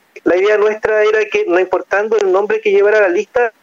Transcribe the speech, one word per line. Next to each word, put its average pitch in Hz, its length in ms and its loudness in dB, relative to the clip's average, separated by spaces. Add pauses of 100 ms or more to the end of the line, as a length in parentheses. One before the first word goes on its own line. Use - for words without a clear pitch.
(240)
la 170 140 2
idea 208 200 2
nuestra 214 460 0
era 214 220 0
que, 208 220 -4
no 175 120 2
importando 190 560 -2
el 202 160 0
nombre 208 300 0
que 208 100 0
llevara 208 300 4
la 190 80 2
lista, 214 420 -2 (120)